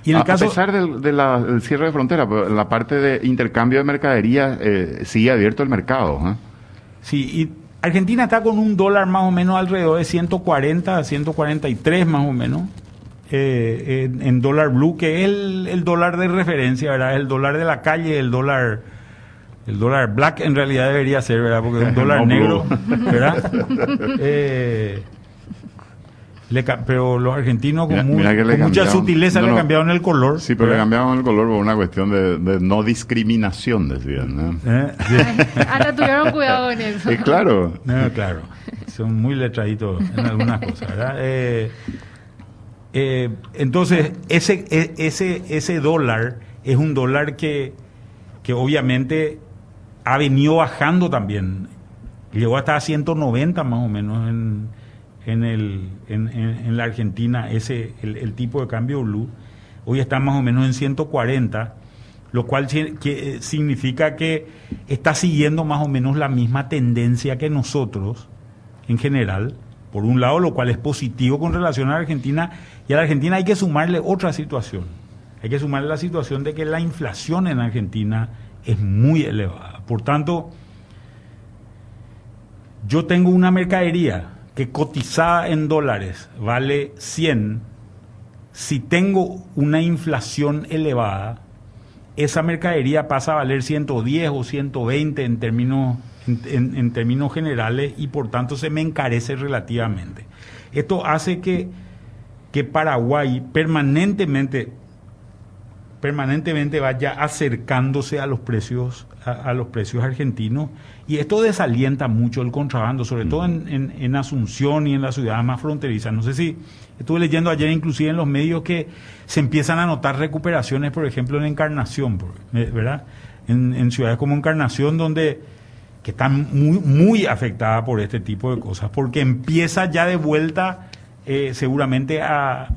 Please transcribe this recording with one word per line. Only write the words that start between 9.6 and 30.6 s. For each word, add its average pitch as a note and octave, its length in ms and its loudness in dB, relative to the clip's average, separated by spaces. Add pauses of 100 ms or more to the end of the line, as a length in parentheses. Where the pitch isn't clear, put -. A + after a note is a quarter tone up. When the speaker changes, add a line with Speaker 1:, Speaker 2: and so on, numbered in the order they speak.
Speaker 1:
de E3+ 60 0
ciento F3 360 0
cuarenta, E3+ 640 2
ciento D3 280 -2
cuarenta D3+ 380 -2
y A#2 40 0
tres E3+ 320 2
más D3 200 2
o C#3 60 -2
menos, B2 300 -2 (680)
eh, C3 840 0
en, B2+ 100 -6
en B2+ 200 4
dólar D3 260 4
blue, D3 300 4
que E3 240 0
es - 20 4
el, G3 440 0
el F3+ 160 0
dólar F3 340 2
de F#3 100 2
referencia, D3 640 2
¿verdad? C3 240 2
El C#3 100 0
dólar C3+ 300 0
de E3 80 0
la D3+ 160 2
calle, D#3 380 0
el B2+ 120 0
dólar, B2+ 520 2 (840)
el G#2 120 -2
dólar A#2+ 360 2
black D3+ 260 2
en D#3 140 2
realidad C3+ 340 2
debería C#3 340 2
ser, A#2 180 2
¿verdad? A#2 220 2
Porque A#2 200 0
es A#2+ 60 4
un B2 60 2
Speaker 2:
<laughs> - 0 -
Speaker 1:
dólar C#3 260 4
Speaker 2:
No A#2 60 4
Speaker 1:
negro, G#2+ 380 4
Speaker 2:
blue. - 460 0
Speaker 1:
¿verdad? - 420 2
Speaker 2:
<laughs> B3 680 0
Speaker 1:
Eh, B2+ 840 0 (1500)
le B2 120 0
ca-, B2 240 -4
pero B2+ 320 2
los B2+ 160 0
argentinos C#3+ 520 0
con D3+ 100 0
Speaker 2:
Mira, B2+ 80 2
Speaker 1:
mu-, C#3+ 120 4
Speaker 2:
mira G#2+ 200 6
que A2 80 4
le - 140 6
Speaker 1:
con - 100 6
mucha F#3+ 140 6
Speaker 2:
cambiaron. - 100 4
Speaker 1:
sutileza F3+ 480 4
Speaker 2:
No, - 60 4
Speaker 1:
le - 60 6
Speaker 2:
no. - 60 6
Speaker 1:
cambiaron D#3 320 4
el F3 120 2
color, D3+ 380 4
Speaker 2:
Sí, B2+ 140 0
pero A2+ 120 4